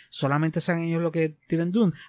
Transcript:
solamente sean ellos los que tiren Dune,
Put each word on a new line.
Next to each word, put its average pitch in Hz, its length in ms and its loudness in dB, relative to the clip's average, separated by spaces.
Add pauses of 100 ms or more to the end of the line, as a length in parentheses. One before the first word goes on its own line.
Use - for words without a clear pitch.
solamente 151 520 0
sean 170 240 -2
ellos 165 180 -2
los 170 80 0
que 160 200 0 (180)
tiren 170 240 0
Dune, 208 200 4 (160)